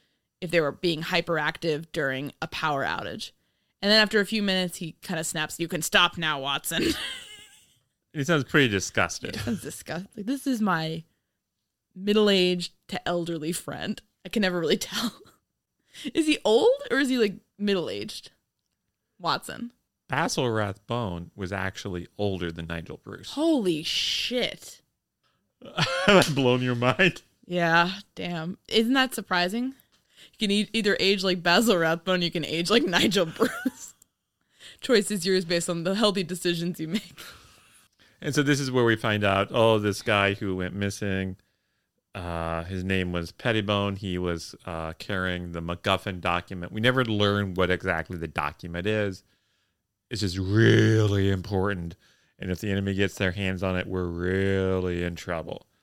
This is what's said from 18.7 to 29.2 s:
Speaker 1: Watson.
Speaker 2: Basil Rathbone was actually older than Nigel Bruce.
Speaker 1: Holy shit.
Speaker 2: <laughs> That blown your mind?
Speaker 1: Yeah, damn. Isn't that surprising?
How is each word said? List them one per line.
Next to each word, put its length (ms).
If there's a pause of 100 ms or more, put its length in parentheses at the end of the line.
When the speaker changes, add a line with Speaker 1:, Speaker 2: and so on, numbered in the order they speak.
Speaker 1:
Watson. 540 (360)
Speaker 2:
Basil 420
Rathbone 880
was 160
actually 560 (100)
older 320
than 160
Nigel 360
Bruce. 300
Speaker 1:
Holy 500
shit. 960 (800)
Speaker 2:
<laughs> 80 (360)
That 280
blown 280
your 120
mind? 480 (240)
Speaker 1:
Yeah, 440 (240)
damn. 520
Isn't 280
that 200
surprising? 520 (680)